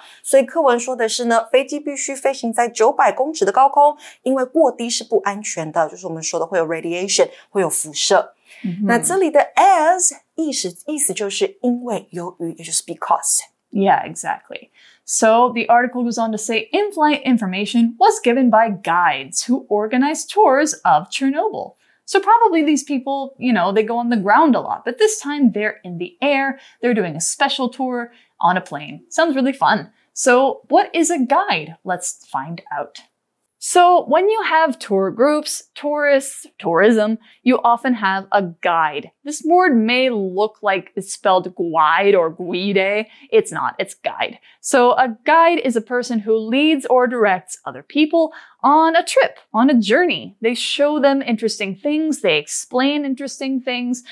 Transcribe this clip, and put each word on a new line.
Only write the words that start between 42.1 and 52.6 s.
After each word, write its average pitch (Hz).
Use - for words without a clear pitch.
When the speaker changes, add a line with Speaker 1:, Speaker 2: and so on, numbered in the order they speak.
Speaker 2:
or 165
guide. 190
It's 220
not, 127
it's 190
guide. -
So 247
a 247
guide 330
is 247
a 220
person 247
who 220
leads 269
or 247
directs 208
other 139
people 311
on 320
a 339
trip, -
on 247
a 254
journey. 202
They 233
show 294
them 277
interesting 214
things, 302
they 175
explain 277